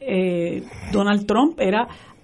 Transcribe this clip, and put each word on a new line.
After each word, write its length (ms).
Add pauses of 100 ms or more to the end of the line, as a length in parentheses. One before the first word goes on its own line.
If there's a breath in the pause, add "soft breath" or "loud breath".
eh, 640 (280)
Donald 340
Trump 360
era 260 (360 loud breath)